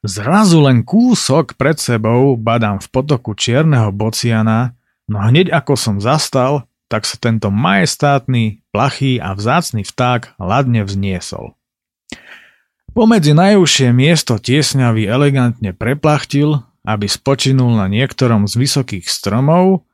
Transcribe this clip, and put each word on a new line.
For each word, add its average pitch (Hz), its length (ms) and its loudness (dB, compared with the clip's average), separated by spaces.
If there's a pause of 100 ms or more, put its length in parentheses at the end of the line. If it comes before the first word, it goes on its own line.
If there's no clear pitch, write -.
Zrazu 156 640 2
len 123 160 4
kúsok 196 720 0
pred 147 240 -2
sebou 120 560 0
badám 110 480 -2
v - 80 -18
potoku 131 480 -4
čierneho 123 560 0
bociana, 110 800 -2 (320)
no 107 160 -6
hneď 147 320 2
ako 143 240 0
som 104 240 -4
zastal, 131 640 -2 (240)
tak 110 160 -4
sa - 160 -10
tento 110 320 -2
majestátny, 131 1200 0
plachý 127 480 -2
a - 160 -8
vzácny 113 480 -2
vták 123 560 -4
ladne 123 400 0
vzniesol. 98 720 -6 (1400)
Pomedzi 208 480 4
najúžšie 175 560 4
miesto 131 480 2
tiesňavy 123 640 0
elegantne 123 720 0
preplachtil, 143 880 -2 (160)
aby 107 240 -4
spočinul 131 720 0
na 98 80 0
niektorom 110 640 0
z - 80 -4
vysokých 127 480 -4
stromov 160 880 0